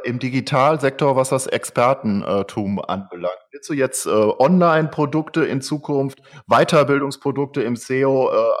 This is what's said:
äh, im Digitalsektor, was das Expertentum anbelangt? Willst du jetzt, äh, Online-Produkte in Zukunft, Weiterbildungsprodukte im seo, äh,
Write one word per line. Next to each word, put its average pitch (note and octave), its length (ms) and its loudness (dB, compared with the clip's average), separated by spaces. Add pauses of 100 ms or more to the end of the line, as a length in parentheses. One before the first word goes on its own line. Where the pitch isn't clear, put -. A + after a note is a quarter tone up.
äh, A#2 40 -4
im B2 120 -4
Digitalsektor, C3+ 960 0
was C3 120 2
das C3 200 -2
Expertentum G2+ 1300 -2
anbelangt? F2+ 580 -8 (120)
Willst - 180 -20
du D#3+ 60 -6
jetzt, C3 320 -2
äh, D#2 40 -2
Online-Produkte D#3 1300 2
in B2+ 160 -2
Zukunft, C#3 600 -4 (240)
Weiterbildungsprodukte C#3 1160 0
im A#2+ 140 -2
seo, C3 520 0
äh, - 60 -2 (260)